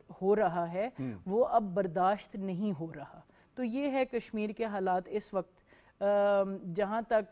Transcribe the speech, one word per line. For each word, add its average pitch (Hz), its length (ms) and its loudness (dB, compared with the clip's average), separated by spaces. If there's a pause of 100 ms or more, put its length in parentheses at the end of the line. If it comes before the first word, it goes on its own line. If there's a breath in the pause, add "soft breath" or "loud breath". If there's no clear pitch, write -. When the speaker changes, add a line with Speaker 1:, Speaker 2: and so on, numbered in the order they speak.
(220)
Speaker 1:
हो 196 120 4
रहा 175 320 2
है, 190 320 -4
Speaker 2:
हम्म। 127 340 -6
Speaker 1:
वो 220 100 2
अब 226 220 4
बर्दाश्त 190 720 0
नहीं 190 380 -2
हो 160 180 -8
रहा। 147 340 -16 (320 soft breath)
तो 254 60 -4
ये 254 260 -2
है 262 160 2
कश्मीर 214 460 -4
के 226 140 -4
हालात 190 420 0
इस - 260 -6
वक्त। 190 160 -2 (520 soft breath)
अम, 202 580 4 (140)
जहाँ 208 300 -2
तक, 214 280 2